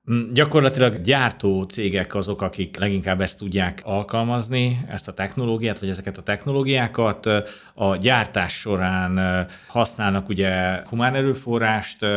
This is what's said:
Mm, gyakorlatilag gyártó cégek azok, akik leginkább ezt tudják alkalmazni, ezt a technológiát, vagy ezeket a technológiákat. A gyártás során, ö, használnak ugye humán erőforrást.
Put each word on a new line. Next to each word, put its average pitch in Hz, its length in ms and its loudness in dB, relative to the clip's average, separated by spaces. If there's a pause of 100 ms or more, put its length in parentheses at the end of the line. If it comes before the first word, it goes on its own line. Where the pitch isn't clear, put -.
(120)
Mm, 117 220 -2
gyakorlatilag 135 680 4
gyártó 104 640 2
cégek 95 520 -2
azok, 98 260 -4
akik 95 360 -4
leginkább 95 440 0
ezt 92 160 -2
tudják 92 460 -2
alkalmazni, 117 1040 -2
ezt - 200 -8
a 95 60 -10
technológiát, 113 640 -2
vagy 95 100 -4
ezeket 95 280 -6
a 92 40 -16
technológiákat. 120 1040 0 (480)
A 98 220 2
gyártás 98 580 2
során, 92 640 0
ö, 92 240 2 (260)
használnak 101 600 0
ugye 92 600 0
humán 123 260 0
erőforrást. 117 880 0 (140)